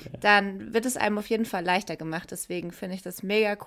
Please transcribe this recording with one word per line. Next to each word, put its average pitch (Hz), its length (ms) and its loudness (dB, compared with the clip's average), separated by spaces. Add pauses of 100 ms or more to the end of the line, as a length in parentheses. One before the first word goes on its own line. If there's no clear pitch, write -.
(200)
dann 202 540 4
wird 226 100 2
es 254 140 0
einem 208 180 2
auf 208 140 -4
jeden 226 160 2
Fall 180 180 -4
leichter 180 320 2
gemacht, 160 340 -6
deswegen 175 400 -6
finde 185 260 -8
ich 185 60 -12
das 180 200 -12
mega 208 340 2 (100)